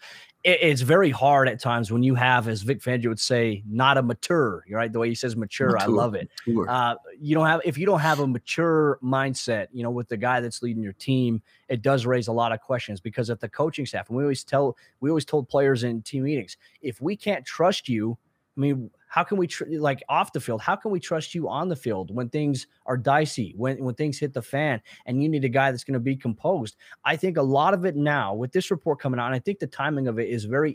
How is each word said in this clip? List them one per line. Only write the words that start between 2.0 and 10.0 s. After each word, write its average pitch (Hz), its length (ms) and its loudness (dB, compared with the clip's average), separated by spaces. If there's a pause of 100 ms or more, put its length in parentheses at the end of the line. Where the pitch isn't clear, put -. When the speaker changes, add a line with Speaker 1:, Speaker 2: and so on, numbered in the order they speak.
Speaker 1:
you 131 140 4
have, 123 320 4
as 107 160 -4
Vic 123 180 -2
Fangio 123 280 0
would 110 100 -4
say, 117 500 0
"Not 135 300 4
a - 20 4
mature," 120 720 0
right? 113 200 -2
The 113 60 -4
way 117 120 2
he 117 60 -2
says 117 200 -4
mature, 117 420 0
I 101 80 0
Speaker 2:
Mature, 113 100 4
Speaker 1:
love 113 200 2
it. - 120 -6 (200)
Speaker 2:
mature. 113 200 2
Speaker 1:
Uh, 123 280 0 (260)
you 151 140 0
don't 160 100 4
have, 160 200 4
if 139 120 -2
you 165 80 -2
don't 196 140 4
have 151 200 2
a 143 60 2
mature 151 800 2
mindset, 127 680 -2
you 123 120 -6
know, 117 80 -2
with 123 180 -6